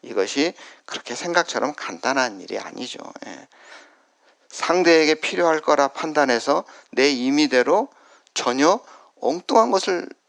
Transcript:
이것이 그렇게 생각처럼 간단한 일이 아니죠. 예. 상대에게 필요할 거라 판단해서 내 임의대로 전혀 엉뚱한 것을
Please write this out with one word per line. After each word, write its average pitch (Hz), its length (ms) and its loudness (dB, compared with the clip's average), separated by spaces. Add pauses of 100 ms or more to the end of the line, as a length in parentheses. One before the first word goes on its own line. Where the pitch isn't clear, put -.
이것이 117 540 -2 (300)
그렇게 - 280 -12
생각처럼 170 600 -2
간단한 120 680 -4
일이 98 160 -10
아니죠. - 420 -12 (280)
예. 87 200 -18 (1000)
상대에게 165 680 4
필요할 165 460 0
거라 143 280 2
판단해서 147 760 0 (240)
내 135 200 2
임의대로 139 800 2 (460)
전혀 147 460 2 (420)
엉뚱한 180 480 2
것을 190 400 -2 (200)